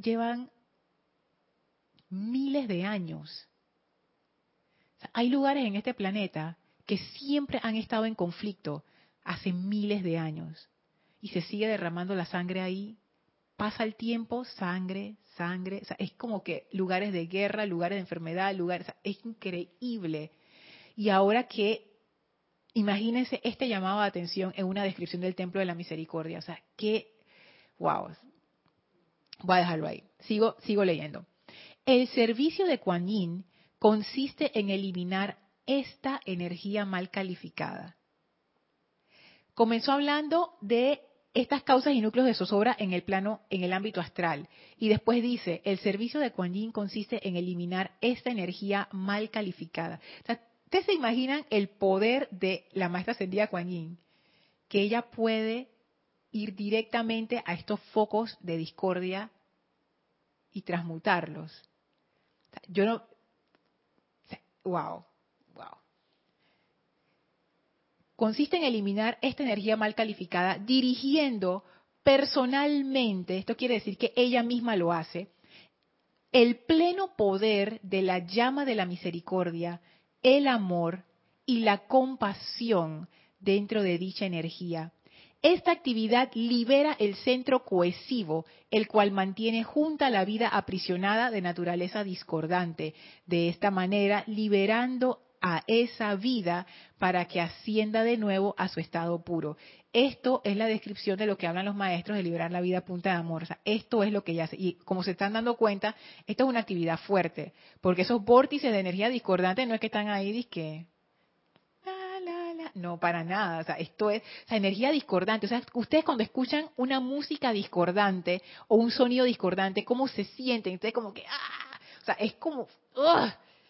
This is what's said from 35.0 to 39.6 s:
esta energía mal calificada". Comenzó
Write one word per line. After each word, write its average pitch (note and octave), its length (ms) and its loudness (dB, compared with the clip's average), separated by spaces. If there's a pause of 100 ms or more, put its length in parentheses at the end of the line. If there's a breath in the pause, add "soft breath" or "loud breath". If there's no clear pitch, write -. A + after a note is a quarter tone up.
esta C4+ 600 -4
energía F#3 600 -4
mal F#3 260 -4
calificada". F3+ 840 -8 (1600 soft breath)
Comenzó A#3 380 2